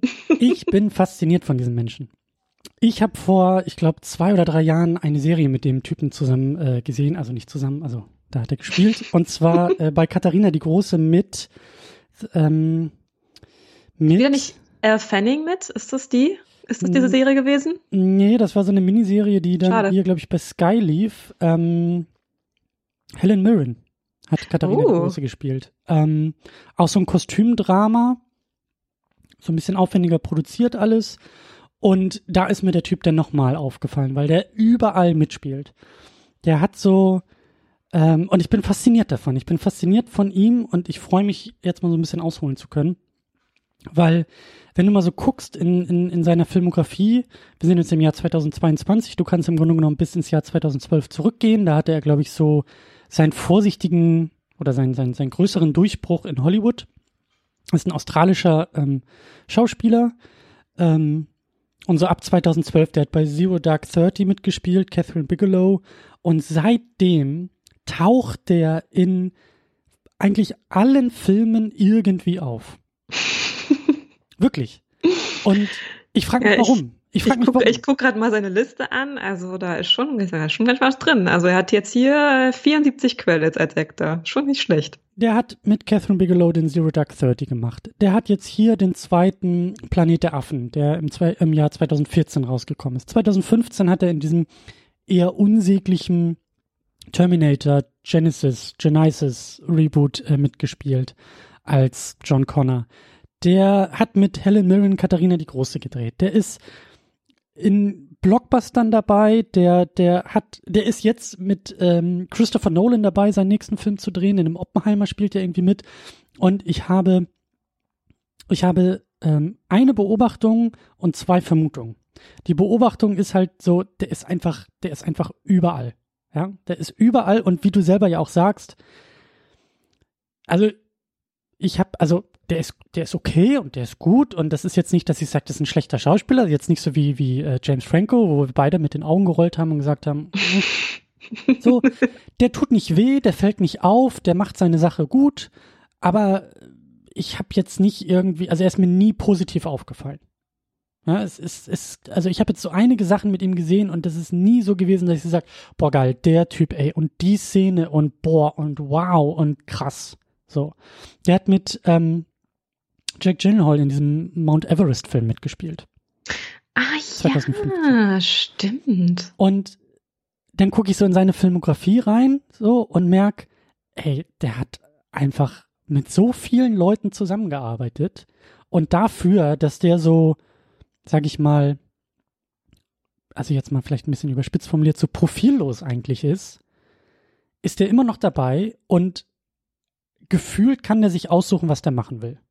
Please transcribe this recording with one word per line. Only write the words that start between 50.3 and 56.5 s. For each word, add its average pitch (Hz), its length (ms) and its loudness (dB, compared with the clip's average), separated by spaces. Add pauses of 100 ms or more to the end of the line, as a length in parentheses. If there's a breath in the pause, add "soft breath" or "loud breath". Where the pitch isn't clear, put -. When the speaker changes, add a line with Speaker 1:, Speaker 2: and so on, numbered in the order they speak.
Speaker 1:
Jahr 156 120 0
zweitausendzwölf 151 680 -2
zurückgehen, 220 560 0
da 151 100 2
hatte 160 160 0
er, 156 80 -2
glaub 147 180 2
ich, 151 120 -2
so 151 340 0 (460 soft breath)
seinen 156 220 2
vorsichtigen 170 960 0 (280)
oder 139 140 -2
seinen, 127 220 0
seinen, 123 180 -2
seinen 135 160 -4
größeren 170 460 0
Durchbruch 175 500 0
in 127 180 -6
Hollywood. 214 440 0 (840)